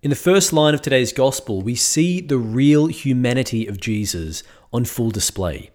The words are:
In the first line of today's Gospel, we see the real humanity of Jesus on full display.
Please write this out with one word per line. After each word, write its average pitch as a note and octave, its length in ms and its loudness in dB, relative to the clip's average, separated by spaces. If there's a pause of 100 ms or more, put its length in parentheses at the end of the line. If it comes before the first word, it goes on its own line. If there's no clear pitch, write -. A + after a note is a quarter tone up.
In C#3+ 60 -2
the C#3+ 60 2
first F#3 360 2
line D3+ 220 4
of C#3+ 80 -2
today's B2+ 320 2
Gospel, A#2+ 480 0
we A2+ 140 -4
see F3 460 0
the C#3+ 180 -2
real C#3 480 4
humanity B2 800 -2
of G2+ 120 -8
Jesus F#2 600 -4 (320)
on B2 100 0
full A2+ 280 -2
display. F#2+ 640 -4